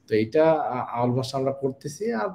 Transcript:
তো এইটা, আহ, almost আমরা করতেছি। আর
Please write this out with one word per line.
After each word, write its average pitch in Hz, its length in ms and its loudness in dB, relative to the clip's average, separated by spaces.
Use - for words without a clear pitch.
তো 110 80 0
এইটা, 151 360 4
আহ, 123 540 0
almost 123 320 0
আমরা 135 140 0
করতেছি। 143 600 -4
আর 214 240 -2